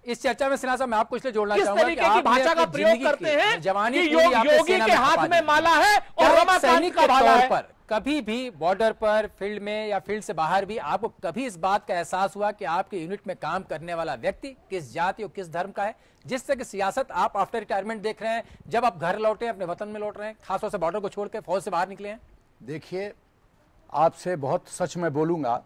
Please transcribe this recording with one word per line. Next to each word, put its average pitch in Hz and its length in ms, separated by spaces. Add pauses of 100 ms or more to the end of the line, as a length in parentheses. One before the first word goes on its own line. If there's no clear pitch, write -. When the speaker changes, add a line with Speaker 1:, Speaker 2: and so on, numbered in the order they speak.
Speaker 1:
इस 233 160
चर्चा 269 260
में 277 80
सिन्हा 254 200
साहब, 254 140
मैं 214 80
आपको 233 180
इसलिए 254 160
जोड़ना 208 220
Speaker 2:
किस 392 100
Speaker 1:
चाहूंगा 208 180
Speaker 2:
तरीके 330 180
Speaker 1:
कि - 20
Speaker 2:
की 208 80
Speaker 1:
आपने 233 120
Speaker 2:
भाषा 262 280
Speaker 1:
अपनी 330 140
Speaker 2:
का - 60
प्रयोग 294 180
Speaker 1:
जिंदगी 330 160
Speaker 2:
करते 294 200
Speaker 1:
की 311 60
Speaker 2:
हैं 370 300
Speaker 1:
जवानी 208 420
Speaker 2:
कि 311 120
Speaker 1:
पूरी 330 100
Speaker 2:
यो-, 339 100
Speaker 1:
आपने 285 220
Speaker 2:
योगी 320 160
Speaker 1:
सेना 381 140
Speaker 2:
के 381 60
Speaker 1:
में 302 60
Speaker 2:
हाथ 285 180
Speaker 1:
खपा 330 60
Speaker 2:
में 339 180
Speaker 1:
दी। 311 60
Speaker 2:
माला 320 300
है 403 220
और - 200
Speaker 1:
क्या 330 100
एक - 60
Speaker 2:
रमाकांत 349 280
Speaker 1:
सैनिक 339 320
Speaker 2:
का 330 80
Speaker 1:
के 302 60
Speaker 2:
भाला 262 180
Speaker 1:
तौर 262 120
Speaker 2:
है। 254 100
Speaker 1:
पर 165 240 (180)
कभी 247 300
भी 240 300
border 190 420
पर, 214 460
field 202 240
में 214 260
या 202 100
field 208 260
से 214 80
बाहर 170 320
भी 190 140
आपको 190 300
कभी 190 380
इस 196 100
बात 196 320
का 202 60
एहसास 185 420
हुआ 208 160
कि 202 120
आपके 180 340
unit 175 280
में 180 100
काम 170 260
करने 170 320
वाला 160 200
व्यक्ति 175 340
किस 175 460
जाति 180 280
और 190 60
किस 175 220
धर्म 175 200
का 202 140
है? 220 100 (320)
जिस 240 200
तरह 277 100
की 240 80
सियासत 196 480
आप 190 220
after 208 300
retirement 208 360
देख 214 220
रहे 220 100
हैं, - 260 (100)
जब 226 160
आप 220 140
घर 175 200
लौटे, 214 280
अपने 196 180
वतन 185 240
में 214 120
लौट 208 180
रहे 208 100
हैं, 220 160
खासतौर 190 260
से 208 80
border 170 220
को 196 80
छोड़ 202 200
के 208 120
फौज 180 220
से 208 80
बाहर 180 180
निकले 196 200
हैं। 220 120 (420)
Speaker 3:
देखिए, 185 500 (800)
आपसे 170 440
बहुत 143 320
सच - 280
मैं 170 160
बोलूँगा 147 540